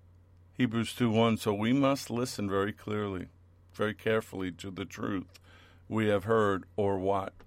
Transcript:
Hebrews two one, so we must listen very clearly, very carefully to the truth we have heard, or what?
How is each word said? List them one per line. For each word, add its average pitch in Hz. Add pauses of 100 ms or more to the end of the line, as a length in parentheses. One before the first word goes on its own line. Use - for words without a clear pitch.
(580)
Hebrews 117
two 120
one, 113
so 107
we 110
must 139
listen 117
very 98
clearly, 101 (460)
very 104
carefully 98
to 98
the 95
truth 104 (480)
we 107
have 101
heard, 104 (100)
or 98
what? 95 (140)